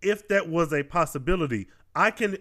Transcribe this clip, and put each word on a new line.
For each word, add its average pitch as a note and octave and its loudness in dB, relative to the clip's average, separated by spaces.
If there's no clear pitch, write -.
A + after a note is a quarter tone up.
if G#3 -2
that G3 2
was E3 0
a C#3+ 0
possibility, C#3+ -2
I F#3+ 2
can, G#3 -2